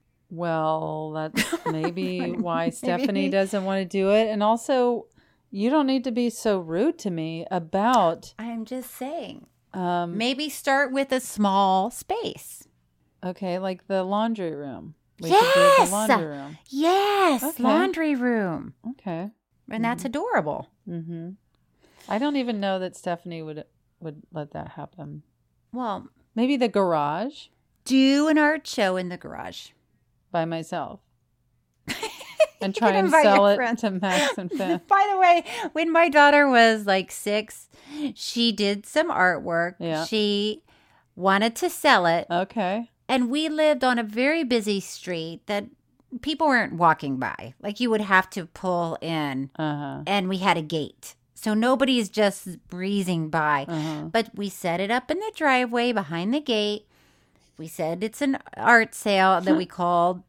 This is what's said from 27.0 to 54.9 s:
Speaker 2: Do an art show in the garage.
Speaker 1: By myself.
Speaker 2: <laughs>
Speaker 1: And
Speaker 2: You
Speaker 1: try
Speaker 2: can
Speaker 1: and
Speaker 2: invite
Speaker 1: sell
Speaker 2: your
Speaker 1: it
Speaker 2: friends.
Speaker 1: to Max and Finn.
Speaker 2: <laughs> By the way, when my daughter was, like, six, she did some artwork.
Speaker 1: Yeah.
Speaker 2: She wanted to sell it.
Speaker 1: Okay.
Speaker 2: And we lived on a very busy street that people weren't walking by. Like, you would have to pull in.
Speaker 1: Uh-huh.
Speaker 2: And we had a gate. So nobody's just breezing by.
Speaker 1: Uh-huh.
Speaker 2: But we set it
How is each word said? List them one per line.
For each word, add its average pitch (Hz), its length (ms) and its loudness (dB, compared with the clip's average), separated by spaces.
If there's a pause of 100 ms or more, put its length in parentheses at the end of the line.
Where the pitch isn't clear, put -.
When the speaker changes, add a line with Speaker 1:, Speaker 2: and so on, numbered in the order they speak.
Speaker 2:
Do 269 440 4
an 311 100 4
art 302 280 2
show 190 300 0
in 185 140 -4
the 180 80 -10
garage. - 500 -14 (640)
Speaker 1:
By 165 140 0
myself. 165 540 -8 (880)
Speaker 2:
<laughs> - 80 -8 (680)
Speaker 1:
And 196 140 -4
Speaker 2:
You - 40 -4
Speaker 1:
try 214 80 4
Speaker 2:
can 190 80 4
Speaker 1:
and 190 100 4
Speaker 2:
invite 311 160 6
Speaker 1:
sell 202 220 8
Speaker 2:
your 202 80 6
Speaker 1:
it 208 40 4
Speaker 2:
friends. 240 240 -2
Speaker 1:
to 214 100 -2
Max 196 460 0
and 180 160 -8
Finn. 294 320 -2
Speaker 2:
<laughs> - 40 -20
By 392 220 4
the 392 80 0
way, 349 260 6 (280)
when 330 180 -2
my 330 200 4
daughter 285 360 8
was, 226 400 6
like, 190 240 2
six, - 600 -6 (440)
she 233 380 0
did 202 320 -2
some 320 260 0
artwork. 175 680 0
Speaker 1:
Yeah. 165 260 -4
Speaker 2:
She 208 580 -2 (540)
wanted 196 400 0
to 359 140 -2
sell 233 340 4
it. 170 260 2
Speaker 1:
Okay. 190 600 -2 (180)
Speaker 2:
And 247 220 0
we 302 180 -2
lived 302 340 2
on 247 160 2
a 233 40 -2
very 262 420 0
busy 214 340 0
street 165 680 -10
that 208 180 -4 (560)
people 311 280 -2
weren't 240 260 0
walking 156 420 2
by. 123 460 -8
Like, 208 180 -8
you 247 80 0
would 220 140 2
have 190 280 2
to 180 140 -8
pull 175 560 -4
in. 143 480 -4 (100)
Speaker 1:
Uh-huh. 147 480 -6
Speaker 2:
And 190 220 0
we 190 100 -2
had 180 200 0
a 160 40 -6
gate. 151 520 -8 (200)
So 214 200 -4
nobody's 240 560 2
just 196 480 -2 (100)
breezing 180 640 -2
by. 151 360 0
Speaker 1:
Uh-huh. 156 360 -6 (100)
Speaker 2:
But 226 220 -2
we 196 160 -6
set 175 300 -4
it 202 100 -2